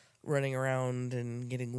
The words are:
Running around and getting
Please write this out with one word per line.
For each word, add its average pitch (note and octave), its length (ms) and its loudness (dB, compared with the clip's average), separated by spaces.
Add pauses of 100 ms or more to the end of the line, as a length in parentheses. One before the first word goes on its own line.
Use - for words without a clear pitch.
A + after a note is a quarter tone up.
(280)
Running C#3 280 2
around B2+ 580 0
and A#2+ 380 -4
getting B2 280 -2